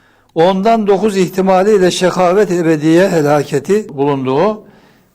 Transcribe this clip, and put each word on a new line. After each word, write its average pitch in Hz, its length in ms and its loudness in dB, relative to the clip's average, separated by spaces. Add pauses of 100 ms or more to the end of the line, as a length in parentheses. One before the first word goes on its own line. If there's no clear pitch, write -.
(360)
ondan 190 520 0
dokuz 196 300 0
ihtimaliyle 190 760 2
şekavet 185 600 0
ebediye 165 580 2
helaketi 156 800 -2
bulunduğu 143 800 -2 (480)